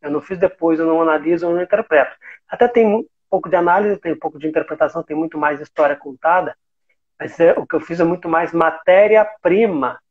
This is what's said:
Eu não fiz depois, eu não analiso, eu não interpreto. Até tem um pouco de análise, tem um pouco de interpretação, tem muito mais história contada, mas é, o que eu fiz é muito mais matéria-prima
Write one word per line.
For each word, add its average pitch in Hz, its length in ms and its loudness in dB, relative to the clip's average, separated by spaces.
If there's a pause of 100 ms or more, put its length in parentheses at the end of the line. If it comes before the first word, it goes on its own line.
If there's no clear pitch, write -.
Eu 147 80 -10
não 147 120 -4
fiz 185 180 -10
depois, 165 400 0
eu 165 80 0
não 165 140 2
analiso, 160 440 0
eu 170 80 0
não 175 80 -2
interpreto. 170 540 0 (320)
Até - 200 0
tem 233 200 4
um 214 180 0 (240)
pouco 185 180 -2
de 175 100 0
análise, 185 400 2
tem 165 160 -6
um - 60 -10
pouco 156 200 -10
de 151 80 -6
interpretação, 156 560 -4
tem 151 120 -10
muito 160 220 -6
mais 147 240 -2
história 147 340 -2
contada, 147 640 -4 (640)
mas - 200 -12
é, 170 120 6
o - 160 -2
que - 80 -8
eu 156 60 -2
fiz 170 180 -10
é 175 60 2
muito 175 240 -4
mais 165 240 -2
matéria-prima 185 1500 2 (120)